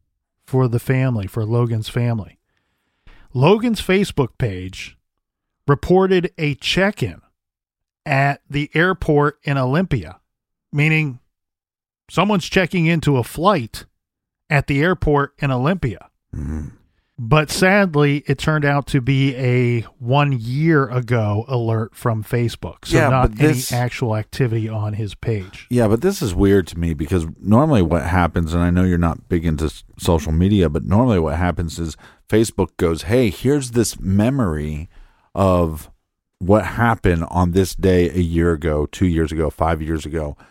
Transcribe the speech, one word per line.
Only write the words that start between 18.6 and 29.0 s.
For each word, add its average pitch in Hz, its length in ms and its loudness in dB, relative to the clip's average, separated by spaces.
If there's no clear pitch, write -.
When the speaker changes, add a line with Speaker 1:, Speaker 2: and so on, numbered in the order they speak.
Speaker 1:
out 143 240 0
to 143 120 0
be 135 360 0
a 123 460 0
one 139 320 2
year 135 560 2
ago 113 580 0
alert 113 480 -2
from 110 300 -2
Facebook. 117 640 -4
So - 100 0
Speaker 2:
Yeah, 156 120 4
Speaker 1:
not 127 220 2
Speaker 2:
but 107 100 -10
Speaker 1:
any 151 120 4
Speaker 2:
this 127 200 -4
Speaker 1:
actual 120 440 -2
activity 110 520 -2
on 107 260 -4
his 104 200 -6
page. 101 560 -8
Speaker 2:
Yeah, 120 160 4
but 110 140 4
this 196 200 -2
is 101 140 -4
weird 98 340 4
to 85 100 -12
me 82 140 -2
because 80 320 -2
normally 117 420 4
what 80 200 2
happens, 85 500 0
and 87 120 0
I 87 60 2
know 90 120 2
you're 90 160 2
not 85 300 -2